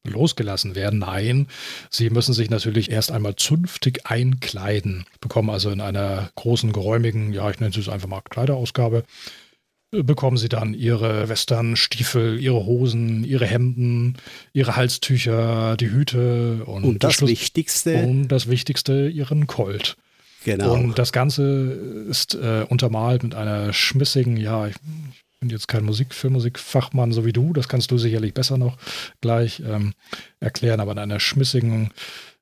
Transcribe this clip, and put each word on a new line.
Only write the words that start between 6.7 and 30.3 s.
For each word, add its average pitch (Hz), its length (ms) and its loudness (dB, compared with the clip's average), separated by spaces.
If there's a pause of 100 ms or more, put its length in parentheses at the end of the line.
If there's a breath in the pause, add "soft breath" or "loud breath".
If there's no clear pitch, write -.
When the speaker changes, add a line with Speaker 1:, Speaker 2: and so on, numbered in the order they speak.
Speaker 1:
geräumigen, 107 640 0
ja, 98 160 -2
ich 98 100 -6
nenne 107 160 -2
es 104 140 -4
einfach 95 180 -6
mal 98 140 -8
Kleiderausgabe, 123 840 0 (880 loud breath)
äh, 202 120 0
bekommen 127 340 2
sie 113 100 0
dann 110 280 -2
ihre 110 520 0
Westernstiefel, 113 1120 0
ihre 127 280 2
Hosen, 117 560 2
ihre 123 240 0
Hemden, 123 680 2 (360 loud breath)
ihre 117 220 2
Halstücher, 113 1000 2
die 117 140 0
Hüte 120 800 2
und 98 160 -6
Speaker 2:
Und 117 200 4
das - 120 4
Speaker 1:
Schluss- 131 160 4
Speaker 2:
Wichtigste. - 720 0
Speaker 1:
und 131 240 2
das 127 200 2
Wichtigste, 135 600 0
ihren 151 380 0
Colt. 101 500 -4 (480 soft breath)
Speaker 2:
Genau. 107 300 2
Speaker 1:
Und 120 240 2
das 123 120 2
Ganze 135 1000 0
ist, - 240 -2
äh, 113 340 0
untermalt 123 540 2
mit 113 100 -4
einer 104 400 -2
schmissigen, 131 640 2
ja, 107 300 -2
ich, 101 80 -8 (580)
ich - 140 -6
bin - 20 0
jetzt 110 180 -6
kein 110 160 0
Musik-, 107 300 0
Filmmusikfachmann, 127 1000 0
so 113 140 2
wie 113 80 2
du, 131 180 2
das 143 160 0
kannst 123 220 -2
du 123 80 2
sicherlich 110 380 0
besser 131 240 0
noch 123 180 0 (440 loud breath)
gleich, 117 440 2
ähm, 104 280 -2 (460 loud breath)